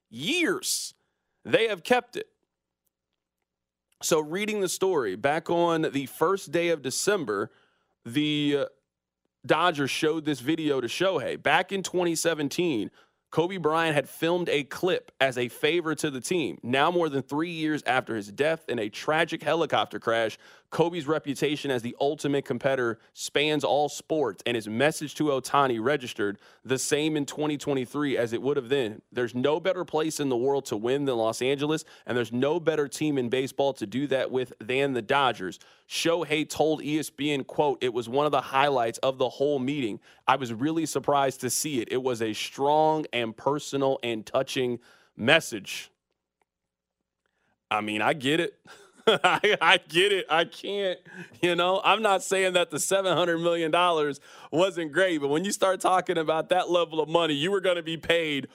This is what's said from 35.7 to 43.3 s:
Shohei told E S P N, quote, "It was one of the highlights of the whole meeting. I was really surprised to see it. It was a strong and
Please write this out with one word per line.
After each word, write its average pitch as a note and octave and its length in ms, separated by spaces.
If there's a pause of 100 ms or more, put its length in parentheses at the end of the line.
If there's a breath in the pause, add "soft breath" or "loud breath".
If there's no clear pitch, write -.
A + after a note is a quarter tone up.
Shohei D#3 580
told D#3 360
E D3+ 160
S C#3+ 100
P D3 240
N, C3 120
quote, D3 380
"It B2 120
was A#2 120
one C#3 200
of D3 60
the C#3 100
highlights C3+ 560
of C3+ 180
the B2+ 140
whole C#3+ 280
meeting. B2+ 420 (260 soft breath)
I C3 100
was B2 160
really D#3 320
surprised C#3 560
to B2+ 80
see C#3 320
it. - 100
It B2+ 120
was B2+ 180
a A2 140
strong D#3 800
and A#2 200